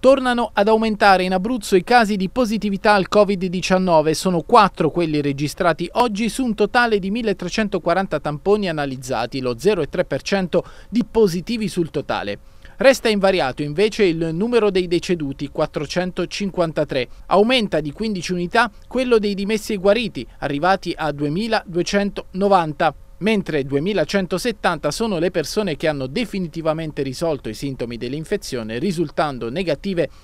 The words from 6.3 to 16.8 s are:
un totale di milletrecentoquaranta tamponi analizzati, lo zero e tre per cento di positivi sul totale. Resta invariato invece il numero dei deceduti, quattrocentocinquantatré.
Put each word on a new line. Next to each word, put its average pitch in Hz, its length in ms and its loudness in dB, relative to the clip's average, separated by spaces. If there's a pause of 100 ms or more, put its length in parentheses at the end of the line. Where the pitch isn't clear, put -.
un 220 120 -2
totale 220 420 2
di 190 140 -2
milletrecentoquaranta 190 1040 -2
tamponi 190 500 0
analizzati, 131 720 -4
lo 123 200 -4
zero 185 200 2
e 143 80 -2
tre - 160 -2
per 139 180 -4
cento 185 420 0 (240)
di 214 200 0
positivi 214 600 0
sul 165 220 -2
totale. 101 500 -4 (380)
Resta 247 300 4
invariato 185 540 2
invece 185 400 0
il 165 300 2
numero 208 400 2
dei 185 160 0
deceduti, 160 600 -4
quattrocentocinquantatré. 165 1600 -2 (200)